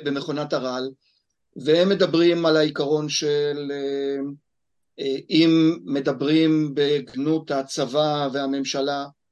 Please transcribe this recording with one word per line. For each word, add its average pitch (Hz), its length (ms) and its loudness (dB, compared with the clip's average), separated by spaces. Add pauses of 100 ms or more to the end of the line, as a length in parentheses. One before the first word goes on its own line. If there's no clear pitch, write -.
במכונת 143 480 -4
הרעל, 127 380 -4 (680)
והם 160 320 4
מדברים 170 580 4
על 156 100 4
העיקרון 151 520 0
של, 147 640 -2
אה, 139 480 -4 (800)
אה, 139 160 -2 (140)
אם 160 540 4
מדברים 147 920 2
בגנות 147 760 -2
הצבא 143 840 -2
והממשלה, 139 760 -4 (260)